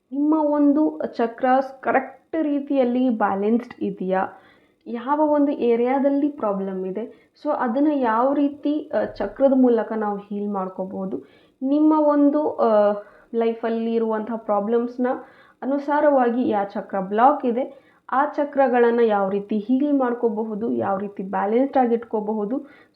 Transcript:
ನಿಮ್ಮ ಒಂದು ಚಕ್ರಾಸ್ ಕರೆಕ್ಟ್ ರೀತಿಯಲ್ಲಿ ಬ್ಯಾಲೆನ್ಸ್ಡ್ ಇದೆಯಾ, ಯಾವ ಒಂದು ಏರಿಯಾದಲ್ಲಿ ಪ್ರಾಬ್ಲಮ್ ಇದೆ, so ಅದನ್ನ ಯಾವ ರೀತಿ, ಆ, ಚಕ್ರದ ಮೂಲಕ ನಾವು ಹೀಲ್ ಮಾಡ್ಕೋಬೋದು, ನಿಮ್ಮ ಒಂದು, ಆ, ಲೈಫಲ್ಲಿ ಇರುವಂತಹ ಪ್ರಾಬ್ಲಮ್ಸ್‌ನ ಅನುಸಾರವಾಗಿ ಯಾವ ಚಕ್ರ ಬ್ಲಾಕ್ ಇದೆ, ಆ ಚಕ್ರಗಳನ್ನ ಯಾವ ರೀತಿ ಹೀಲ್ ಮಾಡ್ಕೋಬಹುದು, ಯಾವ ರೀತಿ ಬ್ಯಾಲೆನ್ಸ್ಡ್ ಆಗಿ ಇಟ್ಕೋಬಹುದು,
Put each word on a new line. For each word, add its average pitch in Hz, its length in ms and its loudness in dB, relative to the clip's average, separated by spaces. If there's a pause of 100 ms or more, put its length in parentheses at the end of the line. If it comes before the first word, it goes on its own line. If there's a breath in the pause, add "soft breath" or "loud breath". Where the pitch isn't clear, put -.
(120)
ನಿಮ್ಮ 294 280 2
ಒಂದು 294 600 2 (160)
ಚಕ್ರಾಸ್ 254 640 0
ಕರೆಕ್ಟ್ - 640 -4
ರೀತಿಯಲ್ಲಿ 269 680 0
ಬ್ಯಾಲೆನ್ಸ್ಡ್ 214 680 0
ಇದೆಯಾ, 185 460 -2 (600 loud breath)
ಯಾವ 277 440 -2
ಒಂದು 294 220 2
ಏರಿಯಾದಲ್ಲಿ 262 760 2
ಪ್ರಾಬ್ಲಮ್ 190 580 -4
ಇದೆ, 214 460 -10 (100)
so 302 160 -4
ಅದನ್ನ 254 360 0
ಯಾವ 247 380 0
ರೀತಿ, 285 600 -2
ಆ, 214 100 0
ಚಕ್ರದ 220 500 0
ಮೂಲಕ 233 380 4
ನಾವು 208 240 -4
ಹೀಲ್ 202 340 -8
ಮಾಡ್ಕೋಬೋದು, 190 720 -6 (400 loud breath)
ನಿಮ್ಮ 302 360 4
ಒಂದು, 294 580 2
ಆ, 208 360 4 (420 loud breath)
ಲೈಫಲ್ಲಿ 226 600 -2
ಇರುವಂತಹ 220 420 -2
ಪ್ರಾಬ್ಲಮ್ಸ್‌ನ 233 680 -2 (560 loud breath)
ಅನುಸಾರವಾಗಿ 277 840 2
ಯಾವ 208 160 0
ಚಕ್ರ 202 360 -6
ಬ್ಲಾಕ್ 233 460 2
ಇದೆ, 247 480 -4 (180)
ಆ 269 120 2
ಚಕ್ರಗಳನ್ನ 262 760 2
ಯಾವ 202 280 2
ರೀತಿ 202 300 -2
ಹೀಲ್ 262 340 0
ಮಾಡ್ಕೋಬಹುದು, 233 800 -2
ಯಾವ 202 260 -2
ರೀತಿ 202 240 -8
ಬ್ಯಾಲೆನ್ಸ್ಡ್ 202 540 0
ಆಗಿ 247 180 2
ಇಟ್ಕೋಬಹುದು, 220 640 -4 (380 loud breath)